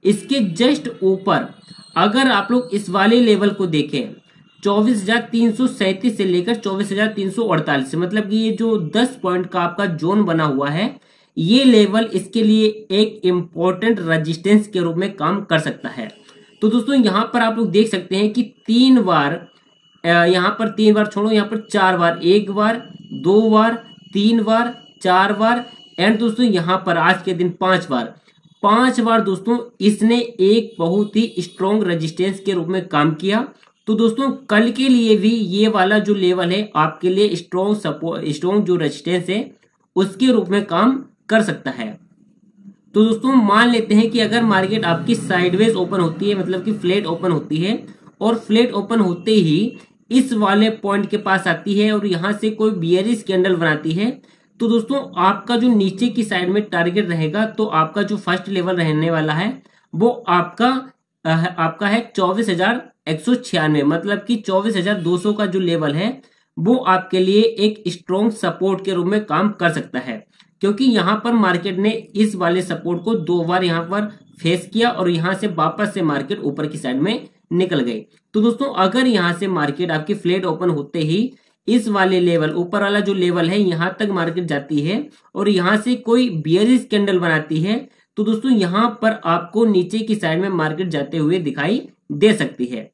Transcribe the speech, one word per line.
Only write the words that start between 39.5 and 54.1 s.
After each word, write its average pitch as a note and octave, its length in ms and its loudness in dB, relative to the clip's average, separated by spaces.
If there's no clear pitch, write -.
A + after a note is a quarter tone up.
उसके G3 320 2
रूप G#3+ 220 2
में G3+ 160 0
काम G#3+ 400 0
कर A3 120 4
सकता D#3+ 300 -4
है। A2 280 -10
तो G#3 100 6
दोस्तों, A3+ 300 2
मान A3+ 360 6
लेते A3 260 2
हैं A3 160 4
कि A#3+ 80 0
अगर A3+ 240 0
market G3 420 0
आपकी E3+ 300 0
sideways F#3 600 2
open F#3 240 -2
होती F3 300 -2
है, G3+ 100 -2
मतलब F3+ 240 -4
कि G#3+ 100 -4
flat G3 320 -2
open F3 260 -4
होती D3+ 260 -2
है, G3 400 -4
और A3+ 140 2
flat A3 360 2
open G3+ 280 -2
होते F#3 320 0
ही G3 460 2
इस C4 220 2
वाले G#3 360 2
पॉइंट G#3 400 -2
के G#3 80 -2
पास F#3+ 300 0
आती G3 320 -2
है G#3+ 120 2
और G#3 160 -2
यहाँ F#3 260 -2
से G#3+ 160 -2
कोई G#3+ 220 0
bearish F#3 520 0
candle F#3 320 2
बनाती D#3+ 360 0
है, G#3 300 -4